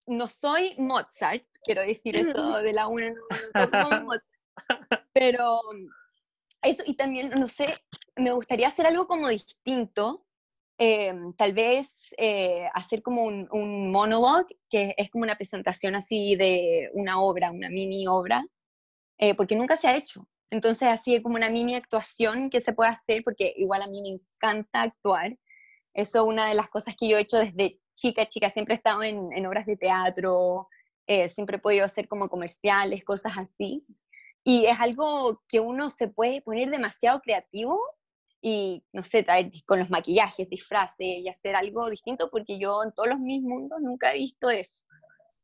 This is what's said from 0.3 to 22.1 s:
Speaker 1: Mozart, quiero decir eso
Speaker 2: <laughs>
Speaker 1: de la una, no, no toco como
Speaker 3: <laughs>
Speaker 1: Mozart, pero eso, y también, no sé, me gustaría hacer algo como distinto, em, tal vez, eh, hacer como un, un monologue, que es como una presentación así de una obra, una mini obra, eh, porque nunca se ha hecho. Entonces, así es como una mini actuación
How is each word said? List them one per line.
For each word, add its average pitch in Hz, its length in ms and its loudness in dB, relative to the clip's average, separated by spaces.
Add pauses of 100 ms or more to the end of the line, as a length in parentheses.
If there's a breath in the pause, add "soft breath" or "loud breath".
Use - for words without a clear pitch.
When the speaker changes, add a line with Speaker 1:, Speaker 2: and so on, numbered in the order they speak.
Speaker 1:
Mozart, 240 680 -2 (220)
quiero 190 160 0
decir 220 340 -4
eso 339 180 2
Speaker 2:
<laughs> 214 300 -2
Speaker 1:
de 214 80 0
la 214 160 0
una, 226 220 -4
no, 233 60 -10
no - 360 -12 (140)
toco 202 160 0
como 208 200 2
Speaker 3:
<laughs> - 40 -12
Speaker 1:
Mozart, - 960 -6 (100)
pero 247 460 4 (1000)
eso, 262 240 0
y 285 100 -4
también, 269 360 -4
no 262 180 2
sé, - 180 -4 (480)
me 247 160 2
gustaría 247 380 0
hacer 330 180 2
algo 349 180 4
como 320 220 -2
distinto, 233 1000 -4 (520)
em, 190 560 2
tal 202 200 2
vez, 247 640 0
eh, 185 560 0
hacer 214 280 -6
como 240 240 -2
un, 202 260 -6
un 202 400 -4
monologue, 226 680 2 (120)
que 202 280 0
es 202 120 -2
como 233 140 -4
una 214 120 -2
presentación 190 600 -4
así 202 420 0
de 175 560 2
una 190 280 0
obra, 180 300 0
una 180 180 -10
mini 190 380 -4
obra, 190 380 0 (760)
eh, 202 160 4
porque 208 200 2
nunca 262 200 2
se 320 120 0
ha 254 100 6
hecho. - 300 -10 (220)
Entonces, 226 380 2
así 233 260 2
es 226 80 4
como 233 140 -4
una 226 140 0
mini 240 260 -2
actuación 233 720 -2